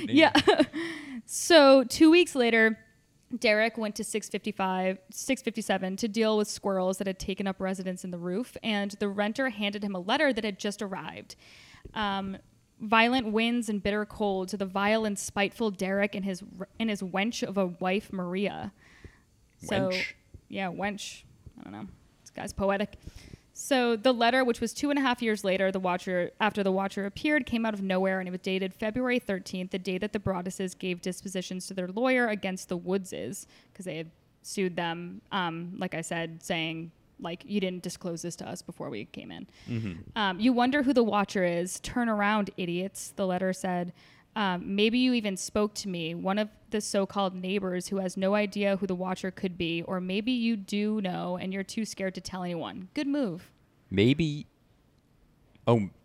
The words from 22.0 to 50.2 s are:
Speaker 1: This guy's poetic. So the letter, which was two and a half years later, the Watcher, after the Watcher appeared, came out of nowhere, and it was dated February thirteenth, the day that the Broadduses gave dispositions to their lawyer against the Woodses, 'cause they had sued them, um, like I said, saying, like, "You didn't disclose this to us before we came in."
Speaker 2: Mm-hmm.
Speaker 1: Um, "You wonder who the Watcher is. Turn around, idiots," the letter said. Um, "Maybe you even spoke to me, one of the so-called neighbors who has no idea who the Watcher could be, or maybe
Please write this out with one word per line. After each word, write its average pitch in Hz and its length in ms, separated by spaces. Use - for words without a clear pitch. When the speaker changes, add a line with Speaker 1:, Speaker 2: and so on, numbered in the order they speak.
Speaker 1:
This - 80
guy's - 220
poetic. 196 460
So 247 300
the 226 180
letter, 240 320
which 233 160
was 226 140
two 285 160
and 285 80
a 277 40
half 247 200
years 214 220
later, 190 260
the 190 80
Watcher, 180 600
after 208 240
the 190 80
Watcher 196 340
appeared, 302 400
came 226 180
out 220 100
of 202 60
nowhere, 190 380
and 185 100
it 180 40
was 185 80
dated 190 340
February 247 460
thirteenth, 185 500
the 196 80
day 185 200
that 208 140
the 220 60
Broadduses 185 580
gave 180 240
dispositions 185 680
to 190 60
their 185 120
lawyer 240 400
against 190 420
the 180 80
Woodses, 175 720
'cause 185 120
they 160 140
had 165 120
sued 185 320
them, 175 560
um, 175 480
like 180 160
I 160 60
said, 165 420
saying, 165 480
like, 170 260
"You 202 140
didn't 180 240
disclose 175 380
this 170 140
to - 120
us - 140
before - 280
we 113 140
came - 260
in." 87 160
Speaker 2:
Mm-hmm. 110 240
Speaker 1:
Um, 196 240
"You 254 120
wonder 254 300
who 262 100
the 240 120
Watcher 202 400
is. 175 340
Turn 240 300
around, 208 480
idiots," 180 580
the 196 140
letter 185 240
said. 180 400
Um, 190 400
"Maybe 220 240
you 254 140
even 208 240
spoke 208 380
to - 140
me, 170 280
one 190 220
of 214 100
the 214 100
so-called 196 560
neighbors 185 520
who 196 100
has 185 180
no 190 180
idea 202 440
who 196 100
the 185 60
Watcher 185 360
could 180 280
be, 170 240
or 185 180
maybe 202 320